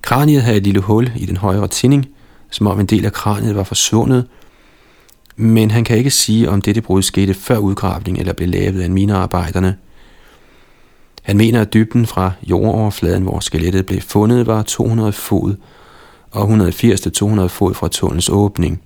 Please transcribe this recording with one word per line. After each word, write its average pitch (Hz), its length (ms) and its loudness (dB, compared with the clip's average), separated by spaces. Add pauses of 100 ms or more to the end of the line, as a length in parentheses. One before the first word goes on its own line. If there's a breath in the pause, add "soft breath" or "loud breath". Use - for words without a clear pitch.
Kraniet 143 400 2
havde 113 160 2
et 98 60 0
lille 98 180 2
hul 110 340 0
i 104 100 -6
den 95 120 -4
højre 98 300 0
tinding, 135 380 2 (440 soft breath)
som - 180 -2
om 98 120 0
en 98 60 2
del 104 200 0
af 101 80 -2
kraniet 104 420 -2
var 101 80 -2
forsvundet, 123 640 0 (1080 soft breath)
men 110 360 2
han 113 120 2
kan 110 140 2
ikke 135 140 2
sige, 113 380 0
om 98 120 0
dette 104 200 0
brud 98 200 0
skete 95 320 0
før 120 240 -2
udgravning 98 600 -2
eller 85 160 -4
blev 87 160 -4
lavet 92 320 -2
af 87 80 -2
minearbejderne. 92 880 0 (1400 soft breath)
Han 101 160 0
mener, 113 240 4
at 104 120 -2
dybden 110 320 2
fra 92 260 -2 (120)
jordoverfladen, 95 800 0
hvor 92 160 -4
skelettet 92 460 -2
blev 92 160 -4
fundet, 113 460 2
var 110 140 0
to - 260 -2
hundrede 110 240 0
fod - 440 -2 (760 loud breath)
og 104 160 -2
hundrede 104 240 4
firs 98 300 2
til 82 100 -4
to - 160 -2
hundrede 98 220 2
fod 92 240 0
fra - 140 -4
tunnelens - 420 -2
åbning. 95 560 0